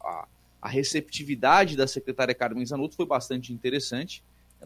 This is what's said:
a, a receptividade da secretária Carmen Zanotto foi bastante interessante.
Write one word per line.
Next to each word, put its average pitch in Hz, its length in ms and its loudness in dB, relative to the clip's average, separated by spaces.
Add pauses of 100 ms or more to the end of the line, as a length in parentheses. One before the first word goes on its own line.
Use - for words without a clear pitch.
a, 85 260 -8 (340)
a - 60 -8
receptividade 143 1080 2
da 135 100 4
secretária 127 480 -2
Carmen 120 300 -2
Zanotto 143 320 -4
foi 175 80 0
bastante 123 480 -2
interessante. 127 680 -4 (440)